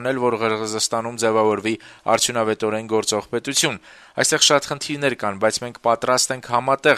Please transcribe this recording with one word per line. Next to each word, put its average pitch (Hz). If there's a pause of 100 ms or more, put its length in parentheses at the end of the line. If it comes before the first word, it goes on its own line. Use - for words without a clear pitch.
անել, 131
որ 123
Ղրղզստանում 110
ձևավորվի 110 (340)
արդյունավետորեն 110
գործող 107
պետություն։ 120 (280)
Այստեղ 143
շատ 143
խնդիրներ 143
կան, 101
բայց 110
մենք 120
պատրաստ 120
ենք 127
համատեղ 131